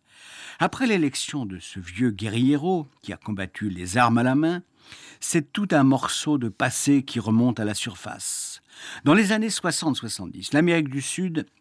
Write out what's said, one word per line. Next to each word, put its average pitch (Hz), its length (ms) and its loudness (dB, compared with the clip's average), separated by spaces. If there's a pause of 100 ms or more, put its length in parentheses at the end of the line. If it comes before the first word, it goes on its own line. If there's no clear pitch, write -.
(580)
Après - 280 0
l'élection 151 600 -2
de 92 120 -10
ce - 220 -16
vieux 92 300 -2
guerriero, 135 760 0 (140)
qui 98 140 -8
a - 20 -14
combattu 101 540 -6
les 90 260 -4
armes 117 220 6
à 117 40 4
la 127 120 2
main, 165 280 0 (580)
c'est - 340 -2
tout 208 160 -2
un 147 140 6
morceau 135 520 2
de 117 140 -2
passé 131 520 2
qui - 160 -6
remonte 113 420 2
à 107 40 -2
la 104 100 -2
surface. - 840 -10 (440)
Dans 165 100 8
les 208 180 4
années 220 160 0
soixante 165 480 -2
soixante-dix, - 560 -10
l'Amérique 160 380 4
du 135 100 -6
Sud 180 460 -4 (140)